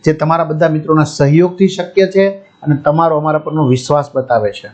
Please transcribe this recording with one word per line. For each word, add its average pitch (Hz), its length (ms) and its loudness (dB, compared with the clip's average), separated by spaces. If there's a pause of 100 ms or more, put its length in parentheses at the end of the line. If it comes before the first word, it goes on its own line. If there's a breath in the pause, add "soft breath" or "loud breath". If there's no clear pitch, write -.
જે 156 80 2
તમારા 160 320 0
બધા 156 240 0
મિત્રોના 156 360 0
સહયોગથી 175 640 2
શક્ય 185 380 0
છે 196 220 2 (100)
અને - 380 -4
તમારો 156 400 0
અમારા 151 220 -2
પરનો 151 280 -2
વિશ્વાસ 143 480 0
બતાવે 120 380 -2
છે. - 220 -16